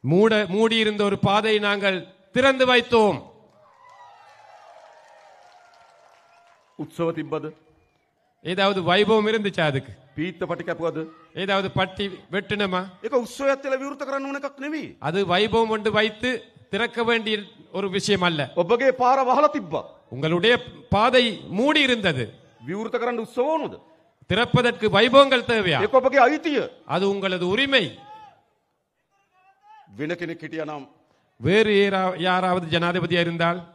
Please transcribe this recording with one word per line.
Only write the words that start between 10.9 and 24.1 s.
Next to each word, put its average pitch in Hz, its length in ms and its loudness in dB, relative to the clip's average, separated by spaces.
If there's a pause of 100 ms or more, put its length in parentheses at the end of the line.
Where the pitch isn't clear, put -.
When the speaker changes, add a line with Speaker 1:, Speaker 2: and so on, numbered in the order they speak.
Speaker 1:
ஏதாவது 190 360 -2
பட்டி 190 360 -2 (240)
வெட்டுனமா? 196 520 -4 (200)
Speaker 2:
ඒක 240 120 -6
උත්සවයක් 269 460 0
තියලා 262 180 -4
විවෘත 285 240 -8
කරන්න 277 240 -6
ඕන 277 120 -6
එකක් 277 200 -10
නෙවෙයි. 285 280 -8 (140)
Speaker 1:
அது 160 260 -4
வைபவம் 214 440 0
ஒன்று 220 220 -2
வைத்து 220 380 0 (400)
திறக்க 226 340 -4
வேண்டிய 220 300 0 (380)
ஒரு 196 180 -4
விஷயம் 190 320 0
அல்ல. 165 180 0 (160)
Speaker 2:
ඔබගේ 233 360 2
පාර 254 340 2
වහලා 277 240 4
තිබ්බා. 175 320 -6 (280)
Speaker 1:
உங்களுடைய 170 440 2 (360)
பாதை 240 340 4 (260)
மூடி 285 300 2
இருந்தது. 196 440 0 (420)
Speaker 2:
විවෘත 208 280 -8
කරන්න 233 240 -2
උත්සව 240 280 -4
ඕනද? 302 280 -2 (560)